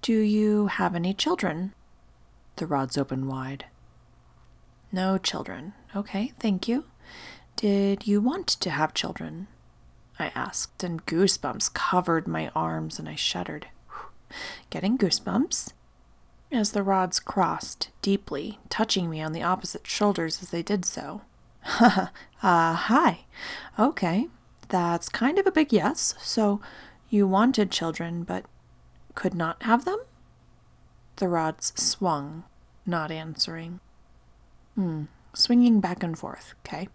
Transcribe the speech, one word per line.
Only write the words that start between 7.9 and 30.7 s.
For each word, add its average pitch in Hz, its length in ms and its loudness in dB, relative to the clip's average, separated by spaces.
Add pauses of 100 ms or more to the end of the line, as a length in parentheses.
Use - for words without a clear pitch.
you 208 140 4
want 311 260 0
to - 220 -2
have 156 240 0
children? 165 540 -6 (720)
I 156 160 -4
asked, - 480 -8
and 170 220 -6
goosebumps 170 680 2
covered 180 540 2
my 160 280 -4
arms, 160 440 -4
and 156 100 -10
I 156 60 -10
shuddered. - 520 -6 (220)
<sighs> - 800 -16
Getting 196 280 0
goosebumps? 196 760 0 (760)
As 220 200 0
the 202 120 0
rods 190 360 2
crossed - 680 -2 (120)
deeply, 196 580 -2 (100)
touching 190 400 -2
me 156 120 -6
on 156 100 -4
the 165 120 -6
opposite - 440 -4
shoulders 180 540 0
as 180 100 -8
they 170 100 -4
did 190 240 0
so. - 360 -6 (440)
<laughs> 190 440 4 (340)
Uh, 170 300 6
hi. 226 460 4 (600)
Okay, 208 480 2 (400)
that's 170 400 2
kind 294 320 2
of 392 80 4
a 381 40 2
big 311 200 2
yes. 214 480 2
So 208 400 2 (500)
you 202 160 4
wanted 202 460 4
children, 170 520 -4
but 185 200 -6 (720)
could - 180 -2
not 165 300 -4
have 233 220 4
them? 392 140 -2 (1160)